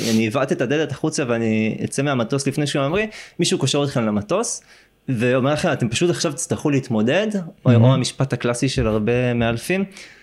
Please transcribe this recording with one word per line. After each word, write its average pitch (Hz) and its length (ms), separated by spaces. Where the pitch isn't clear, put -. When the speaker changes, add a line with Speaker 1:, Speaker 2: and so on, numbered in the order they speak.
Speaker 1:
אני 110 160
אבעט 131 240
את 170 100
הדלת 139 300
החוצה 151 360
ואני 110 560
אצא - 180
מהמטוס 139 460
לפני 147 200
שהוא 139 200
ממריא", 196 180
מישהו 165 180
קושר - 260
אתכם 135 220
למטוס, 107 560
ואומר 127 440
לכם, 156 180
"אתם 127 180
פשוט 175 200
עכשיו 170 240
תצטרכו - 360
להתמודד", 131 640
או, 165 360
Speaker 2:
מהמם. 117 140
Speaker 1:
או 131 80
המשפט 131 400
הקלאסי 120 360
של 127 180
הרבה 117 460
מאלפים, 117 520